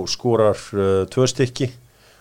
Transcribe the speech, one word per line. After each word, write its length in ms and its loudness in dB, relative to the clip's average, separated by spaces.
skorar, 500 2
uh, 340 0
tvö 240 0
stykki 380 -2